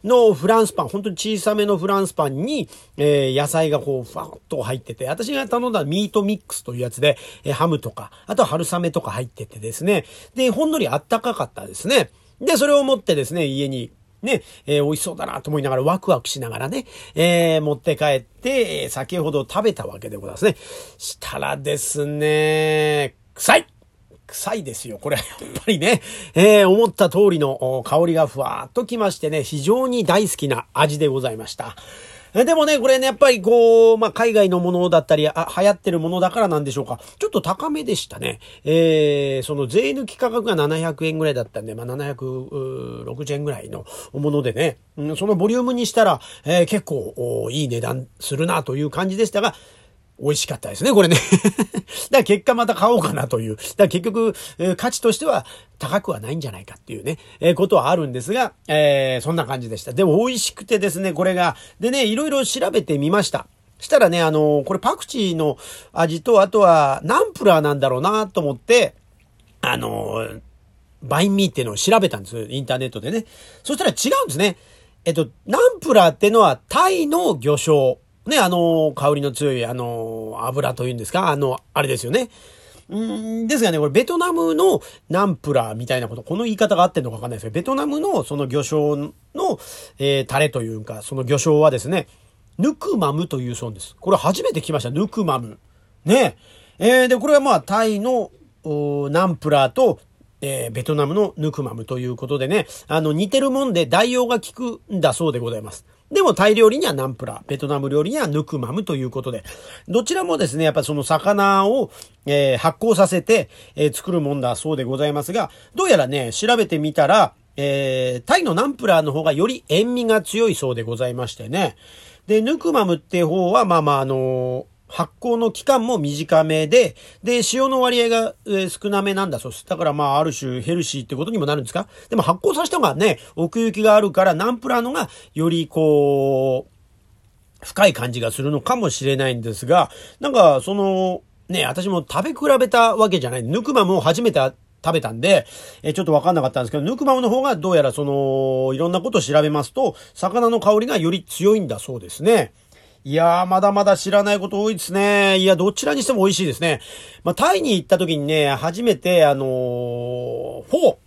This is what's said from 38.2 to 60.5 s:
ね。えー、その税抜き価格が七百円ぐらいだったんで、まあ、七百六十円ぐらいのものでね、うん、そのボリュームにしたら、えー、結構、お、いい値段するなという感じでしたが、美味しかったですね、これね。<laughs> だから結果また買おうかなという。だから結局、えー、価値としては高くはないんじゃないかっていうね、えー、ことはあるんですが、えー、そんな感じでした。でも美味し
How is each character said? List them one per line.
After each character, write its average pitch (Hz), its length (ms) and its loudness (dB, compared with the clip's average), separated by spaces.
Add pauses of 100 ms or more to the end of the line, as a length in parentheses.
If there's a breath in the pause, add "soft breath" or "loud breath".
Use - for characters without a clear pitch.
ね。 117 180 -6 (240 loud breath)
え 147 800 2
ー、 - 20 -8
そ 151 120 -6
の 139 100 -4
税 226 240 0
抜 269 140 -6
き - 100 -14
価 247 160 -2
格 226 140 -4
が 214 100 -2
七 156 240 0
百 160 280 -4
円 156 120 -4
ぐ 160 60 -2
ら 147 80 0
い - 20 -4
だ 120 80 -4
っ 107 40 -6
た - 140 -12
ん 110 60 -14
で、 110 80 -12
ま 117 80 -12
あ、 123 40 -10
七 139 180 -8
百 131 1000 -10
六 135 200 -10
十 143 100 -6
円 143 80 -6
ぐ 147 80 -4
ら 131 120 -8
い - 60 -18
の 104 160 -12 (280 loud breath)
も 143 180 -2
の 147 120 0
で 123 100 -2
ね、 143 240 -2 (200)
う 151 140 -6
ん、 151 60 -6
そ 190 100 -4
の 208 80 2
ボ 185 140 0
リ 233 80 0
ュ - 20 0
ー 247 60 0
ム 247 100 -2
に 240 120 -2
し - 60 -6
た 226 120 4
ら、 160 160 2 (240 loud breath)
え 175 160 2
ー、 170 60 4
結 208 180 -2
構、 135 320 -8
お、 117 340 -4
い 147 140 -4
い 127 40 -4
値 117 120 -4
段 127 260 -6 (140)
す - 160 -8
る 160 100 -2
な 165 160 -2
と 131 140 -6
い 147 80 -4
う 143 60 -4
感 185 180 -4
じ 190 80 -4
で 220 100 2
し - 60 -10
た 202 80 0
が、 214 160 -2 (640 soft breath)
美 139 100 0
味 147 40 0
し - 100 -4
か 127 100 -8
っ - 40 -18
た - 80 -12
で 104 60 -12
す 151 100 -6
ね、 269 80 4
こ 208 80 8
れ 175 80 6
ね。 165 80 6
<laughs> - 80 0 (840 loud breath)
だ 269 80 6
か - 0 -
ら 220 60 4
結 202 200 0
果 247 100 2
ま 233 120 0
た 226 80 0
買 226 180 2
お 240 40 4
う 185 40 2
か 170 140 -2
な 123 120 -4
と 117 140 -2
い 110 100 -8
う。 107 60 -8
だ - 60 -18
か - 60 -12 (100)
ら 202 100 6
結 175 160 -4
局、 226 300 0 (240 loud breath)
え 185 140 0
ー、 180 40 -2
価 247 140 -4
値 - 100 -8
と 226 120 2
し - 60 -4
て 311 60 -8
は - 220 0 (320 loud breath)
高 160 240 -2
く - 80 -8
は 107 100 -6
な 113 100 -10
い 156 60 -6
ん 165 40 -8
じ 131 60 -10
ゃ 110 60 -10
な 92 80 -16
い 101 60 -20
か - 120 -20
っ - 20 -20
て - 120 -18
い 107 80 -12
う - 20 -18
ね、 151 140 -6 (240 loud breath)
え 170 120 4
ー、 - 20 2
こ 185 140 2
と 202 80 4
は 127 120 4
あ 180 80 4
る 156 100 -2
ん 123 60 -8
で 123 80 -6
す 156 140 -6
が、 247 180 -2 (160)
え 139 540 2
ー、 - 20 -14
そ 156 80 -4
ん 170 40 -2
な 123 100 -2
感 131 160 -8
じ 113 80 -12
で 107 80 -8
し - 60 -14
た。 127 100 -12
で 190 100 2
も 170 140 4
美 247 160 0
味 226 40 -4
し - 160 -6